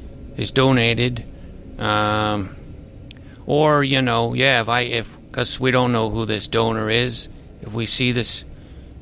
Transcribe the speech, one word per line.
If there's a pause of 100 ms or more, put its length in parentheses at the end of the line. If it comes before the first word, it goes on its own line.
(360)
is
donated. (540)
Um, (920)
or,
you
know,
yeah,
if
I,
if, (160)
'cause
we
don't
know
who
this
donor
is. (340)
If
we
see
this (580)